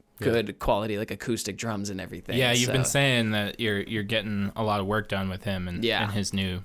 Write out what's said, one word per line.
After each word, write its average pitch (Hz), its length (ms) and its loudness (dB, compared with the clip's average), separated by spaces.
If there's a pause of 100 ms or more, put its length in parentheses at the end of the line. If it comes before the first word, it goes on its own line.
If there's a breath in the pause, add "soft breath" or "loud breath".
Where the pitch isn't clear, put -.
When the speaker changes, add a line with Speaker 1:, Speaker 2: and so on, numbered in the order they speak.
(200)
Speaker 1:
Yeah. 110 80 0
Speaker 2:
good 113 300 0
quality, 107 400 0
like, 107 120 -4
acoustic 104 460 -4
drums 104 320 -4
and 92 140 -6
everything. 90 360 -6
Speaker 3:
Yeah, 123 140 4
you've 123 180 4
been 127 140 2
Speaker 2:
So - 60 0
Speaker 3:
saying 127 400 4
that 104 300 0
you're, 104 200 2
you're 107 220 -2
getting 101 540 0
a 113 60 -2
lot 104 180 2
of 92 60 -2
work 104 220 0
done 98 220 0
with 90 140 -6
him 92 240 -2
and, 87 140 -4
Speaker 2:
Yeah. 110 220 2
Speaker 3:
and 107 80 -2
his 101 220 -2
new, 92 300 0